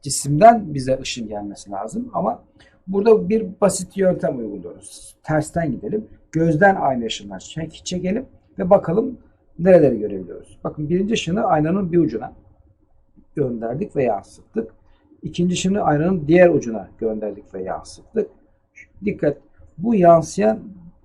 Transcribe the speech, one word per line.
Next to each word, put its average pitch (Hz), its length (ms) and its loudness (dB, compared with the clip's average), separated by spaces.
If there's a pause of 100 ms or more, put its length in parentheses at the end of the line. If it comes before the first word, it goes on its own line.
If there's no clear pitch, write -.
cisimden 156 720 4
bize 131 280 -2
ışın 120 260 -10
gelmesi 104 440 -12
lazım 113 420 -10
ama 202 300 -4 (440)
burada 196 420 2
bir 220 160 0 (160)
basit 185 360 0
yöntem 175 420 0
uyguluyoruz. - 840 -14
Tersten 156 480 -2
gidelim. 117 360 -6 (240)
Gözden 165 440 4
aynı 135 300 -2
ışınlar 101 340 -10
çek-, - 460 -12
çekelim 180 400 -4 (340)
ve 185 100 -2
bakalım 202 480 2 (420)
nereleri 160 400 6
görebiliyoruz. 98 640 -10
Bakın 151 260 -6
birinci 196 240 0
ışını 208 300 -2
aynanın 170 480 0
bir 175 60 2
ucuna 147 360 0 (1000)
gönderdik 127 600 -6
ve 143 80 0
yansıttık. 117 680 -6 (500)
İkinci 175 320 -2
ışını 190 280 -2
aynanın 156 460 0
diğer 175 220 8
ucuna 113 480 -2
gönderdik 107 560 -6
ve 92 100 -10
yansıttık. - 680 -8 (760)
Dikkat, 160 320 -2 (400)
bu 220 180 0
yansıyan 180 640 4 (440)